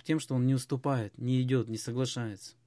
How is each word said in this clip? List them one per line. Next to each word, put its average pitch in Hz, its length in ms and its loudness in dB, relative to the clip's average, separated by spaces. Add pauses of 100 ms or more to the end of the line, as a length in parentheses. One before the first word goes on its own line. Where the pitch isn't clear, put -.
тем, 156 180 0
что - 140 -4
он 127 120 4
не 131 80 6
уступает, 131 640 -2
не 127 240 2
идет, 127 260 2
не 113 100 -4
соглашается. 120 760 -4 (120)